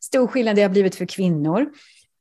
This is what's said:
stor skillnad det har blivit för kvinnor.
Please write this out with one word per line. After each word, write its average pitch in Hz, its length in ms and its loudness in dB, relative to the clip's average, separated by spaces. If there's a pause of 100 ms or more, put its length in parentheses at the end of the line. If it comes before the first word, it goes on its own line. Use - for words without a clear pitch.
stor 254 260 0
skillnad 220 300 -2
det 208 60 6
har 202 80 2
blivit 185 240 2
för 180 120 -8
kvinnor. 175 600 0 (540)